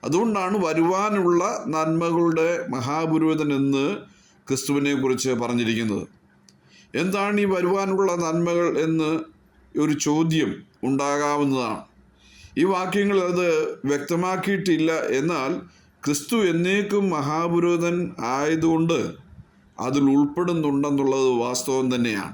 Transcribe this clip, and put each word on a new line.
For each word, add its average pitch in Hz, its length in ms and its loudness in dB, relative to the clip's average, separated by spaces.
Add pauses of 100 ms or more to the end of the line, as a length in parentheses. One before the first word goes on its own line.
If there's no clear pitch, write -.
അതുകൊണ്ടാണ് 196 540 0
വരുവാനുള്ള 175 840 2 (240)
നന്മകളുടെ 165 800 0 (200)
മഹാപുരോഹിതൻ 156 840 0
എന്ന് 139 320 0 (640)
ക്രിസ്തുവിനെക്കുറിച്ച് 135 840 0
പറഞ്ഞിരിക്കുന്നത്. 117 760 -2 (880)
എന്താണ് 196 460 0
ഈ 208 60 2
വരുവാനുള്ള 190 720 0
നന്മകൾ 170 520 0 (100)
എന്ന് 160 320 0 (680)
ഒരു 151 180 0
ചോദ്യം 151 580 0 (320)
ഉണ്ടാകാവുന്നതാണ്. 139 1000 -2 (760)
ഈ 151 60 2
വാക്യങ്ങൾ 190 560 2
അത് 180 300 2 (360)
വ്യക്തമാക്കിയിട്ടില്ല. 170 1040 0 (180)
എന്നാൽ 143 420 0 (520)
ക്രിസ്തു 147 420 -2
എന്നേക്കും 196 640 2
മഹാപുരോഹിതൻ 170 840 0 (300)
ആയതുകൊണ്ട് 160 720 2 (800)
അതിൽ 139 260 0
ഉൾപ്പെടുന്നുണ്ടെന്നുള്ളത് 143 1300 2
വാസ്തവം 127 500 -2
തന്നെയാണ്. 117 460 -2